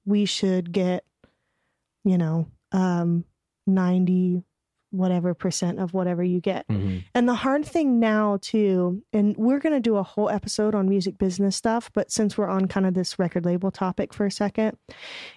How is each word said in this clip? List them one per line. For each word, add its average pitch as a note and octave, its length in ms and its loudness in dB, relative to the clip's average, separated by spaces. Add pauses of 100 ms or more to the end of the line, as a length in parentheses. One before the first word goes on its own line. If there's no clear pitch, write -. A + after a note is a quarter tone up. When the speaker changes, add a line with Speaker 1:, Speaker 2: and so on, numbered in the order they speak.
Speaker 1:
we G#3 200 2
should F#3 480 -2
get, F3+ 320 -2 (1000)
you F#3 140 2
know, E3 300 0 (240)
um, F3 520 0 (420)
ninety F#3 760 2 (500)
whatever F3+ 420 0
percent F3 440 -4
of F3+ 160 -4
whatever F3+ 280 0
you F3+ 180 0
get." F#3 280 -4
Speaker 2:
Mm-hmm. G2 300 -2 (160)
Speaker 1:
And A#3+ 140 2
the B3 60 2
hard C4+ 300 0
thing C#4 360 2
now, G#3+ 420 2
too, F#3+ 600 0 (100)
and G#3 260 2
we're B3+ 220 2
gonna D4+ 200 2
do A3+ 160 2
a G3 60 2
whole G#3 260 -2
episode G#3+ 460 -2
on F#3+ 140 2
music G3 280 0
business F#3+ 400 0
stuff, A#3 380 -2
but G3+ 180 -2
since G#3+ 240 0
we're G3+ 120 0
on F#3+ 200 0
kind F#3+ 180 0
of F#3 80 0
this F3+ 240 -2
record F3 280 0
label F3+ 240 0
topic F#3+ 420 -4
for G#3 140 -2
a G3 40 -2
second, G#3 460 -2 (600)